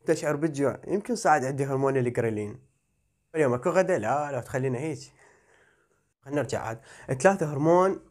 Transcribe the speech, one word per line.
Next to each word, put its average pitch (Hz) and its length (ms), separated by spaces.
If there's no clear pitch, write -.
تشعر 156 300
بالجوع، 143 500
يمكن 202 280
صاعد 151 300
عندي 139 200
هرمون 135 320
الجريلين. 113 640
اليوم 143 200
اكو 143 160
غدا؟ 180 280
لا، 139 340
لا 123 80
تخلينا 131 380
هيك. 147 200
خلينا 139 220
نرجع 123 200
عاد. 113 180
ثلاثة، 165 460
هرمون 170 480